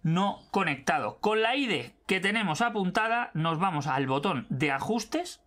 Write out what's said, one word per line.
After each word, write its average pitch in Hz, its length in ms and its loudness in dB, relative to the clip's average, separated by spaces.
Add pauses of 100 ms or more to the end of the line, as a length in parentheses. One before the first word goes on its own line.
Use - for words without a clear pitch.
no 180 360 2 (140)
conectado. 151 640 0
Con 214 240 2
la 233 140 2
I 277 100 0
D 143 300 -4 (100)
que 190 140 0
tenemos 196 400 0
apuntada, 220 720 0
nos 160 240 0
vamos 160 300 0
al 139 180 0
botón 143 420 0
de 143 220 0
ajustes 233 760 -4